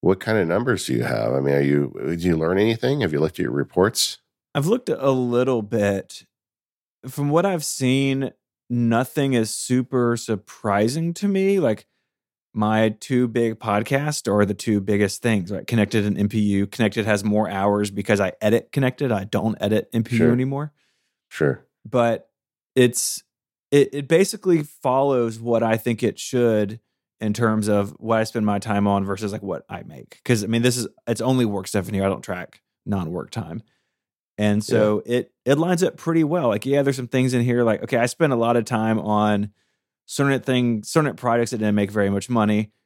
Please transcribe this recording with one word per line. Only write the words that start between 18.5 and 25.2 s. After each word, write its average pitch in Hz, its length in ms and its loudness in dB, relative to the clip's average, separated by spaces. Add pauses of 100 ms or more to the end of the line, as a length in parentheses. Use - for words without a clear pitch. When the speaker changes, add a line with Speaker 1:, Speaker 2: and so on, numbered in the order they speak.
Speaker 2:
Connected. 131 400 0
I 98 100 -2
don't - 380 -2
edit 104 320 0
N 117 100 0
P 117 120 -4
U - 20 2
Speaker 1:
Sure. 120 160 4
Speaker 2:
anymore. 139 400 -4 (560)
Speaker 1:
Sure. - 360 -2 (200)
Speaker 2:
But 117 440 0 (460)
it's, - 480 2 (480)
it, 143 220 4
it 143 160 -8
basically 180 540 2
follows 131 760 0